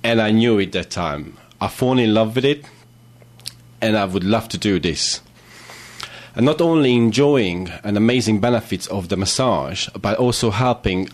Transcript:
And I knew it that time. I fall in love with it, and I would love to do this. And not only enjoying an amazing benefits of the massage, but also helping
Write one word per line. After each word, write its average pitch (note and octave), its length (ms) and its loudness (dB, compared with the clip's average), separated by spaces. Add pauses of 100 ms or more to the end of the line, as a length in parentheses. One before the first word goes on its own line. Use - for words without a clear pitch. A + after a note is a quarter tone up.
And A#2 180 2
I G#2+ 120 2
knew A2+ 260 4
it G2 140 -2
that F2+ 180 -6
time. D2+ 460 -6 (240)
I G#2+ 80 -4
fall B2+ 300 0
in A2+ 140 4
love A2 220 2
with B2+ 100 -2
it, D3 220 0 (1120)
and G#2+ 160 2
I G2+ 80 2
would F#2 200 -2
love G#2+ 240 0
to F2+ 100 -8
do G2 200 2
this. - 440 -4 (1120)
And A#2+ 100 2
not D#3 160 2
only D#3 340 4
enjoying A2+ 760 2 (140)
an G#2 120 -2
amazing A2 420 2
benefits A2+ 500 -2
of F#2 200 -6
the F#2+ 80 -2
massage, F#2 720 -2 (100)
but G2+ 200 -2
also B2 320 0
helping G2+ 640 -2